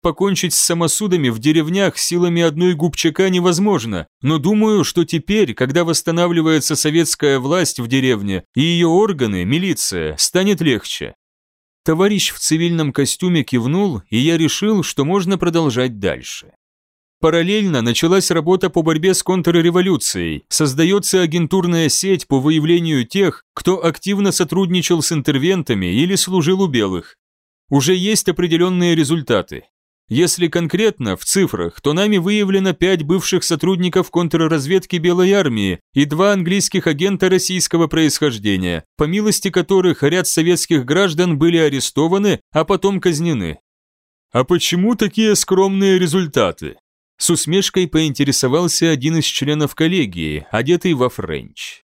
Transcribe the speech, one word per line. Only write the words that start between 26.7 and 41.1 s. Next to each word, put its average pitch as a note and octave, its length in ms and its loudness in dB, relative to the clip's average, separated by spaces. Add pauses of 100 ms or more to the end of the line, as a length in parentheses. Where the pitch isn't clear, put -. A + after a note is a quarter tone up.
Уже C#3 260 2
есть G3 340 -2
определённые F3 680 0
результаты. C3 680 -2 (460)
Если E3 380 0
конкретно, F#3 680 -2
в - 80 -16
цифрах, F2+ 580 -2
то D3 120 0
нами G3+ 240 0
выявлено F#3+ 560 0
пять F3 300 0
бывших F3 400 0
сотрудников F3 680 0
контрразведки E3 840 0
Белой F3 340 2
армии A2+ 480 0 (140)
и C#3 120 2
два F3 280 0
английских F#3 540 -2
агента F#3 420 0
российского F3+ 580 0
происхождения, G#2 960 0 (140)
по D3+ 80 0
милости G3+ 440 -2
которых F#3 540 2
ряд E3+ 240 0
советских E3 580 0
граждан E3+ 520 0